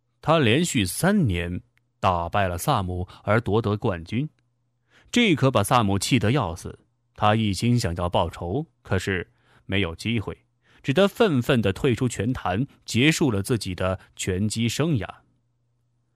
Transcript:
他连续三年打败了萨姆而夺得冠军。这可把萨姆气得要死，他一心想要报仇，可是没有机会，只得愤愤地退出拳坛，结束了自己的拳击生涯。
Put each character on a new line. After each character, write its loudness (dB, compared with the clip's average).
他 2
连 4
续 0
三 0
年 -4
打 0
败 0
了 -4
萨 0
姆 -4
而 2
夺 0
得 -2
冠 -4
军。 -4
这 4
可 2
把 2
萨 4
姆 2
气 2
得 2
要 -2
死， -14
他 2
一 0
心 0
想 -4
要 -2
报 0
仇， -6
可 -4
是 -6
没 -2
有 -4
机 -4
会， -12
只 -2
得 4
愤 2
愤 2
地 2
退 0
出 0
拳 -4
坛， -4
结 2
束 0
了 0
自 -2
己 -6
的 -2
拳 -2
击 -2
生 -2
涯。 -6